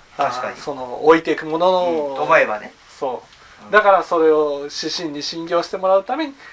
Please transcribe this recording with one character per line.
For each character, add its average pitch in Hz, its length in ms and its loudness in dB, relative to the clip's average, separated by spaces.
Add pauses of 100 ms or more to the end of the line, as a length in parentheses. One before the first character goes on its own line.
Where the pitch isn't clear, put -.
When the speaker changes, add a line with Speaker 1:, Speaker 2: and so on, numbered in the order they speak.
(160)
Speaker 1:
確 135 260 -4
か - 60 -8
に。 101 60 -10
Speaker 2:
あ - 20 -18
ー、 - 40 -20
そ 147 140 -8
の 127 320 -4
置 165 100 10
い 165 60 0
て 165 100 -2
い 143 40 0
く 156 100 -10
も 156 100 -4
の 175 120 2
を、 175 420 0
Speaker 1:
う - 20 -10
ん、 135 40 -8
と 143 80 -4
思 156 120 4
え 135 80 6
ば 107 160 -4
ね。 - 140 -18 (240)
Speaker 2:
そ 120 240 -8 (400)
う。 - 20 -20
Speaker 1:
う 208 40 -20
ん。 - 20 -20
Speaker 2:
だ 202 100 6
か 202 120 4
ら、 180 100 4
そ 170 160 -2
れ 160 120 6
を 147 340 0
指 151 300 -8
針 175 160 -8
に 147 120 -10
信 165 240 -10
行 170 160 -2
し 170 80 -10
て 196 80 -8
も 185 100 -2
ら 190 80 4
う 196 80 0
た 254 120 -6
め 311 100 -4
に、 277 80 -14 (180)